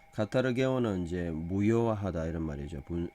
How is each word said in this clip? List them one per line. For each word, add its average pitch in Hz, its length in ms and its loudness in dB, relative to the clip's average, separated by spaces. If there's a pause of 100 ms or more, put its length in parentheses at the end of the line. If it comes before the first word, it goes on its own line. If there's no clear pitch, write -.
(140)
카타르게오는 127 920 2
이제 85 260 -2
무효화하다 98 960 2
이런 82 180 -2
말이죠. 73 380 -6
분-, 85 340 -4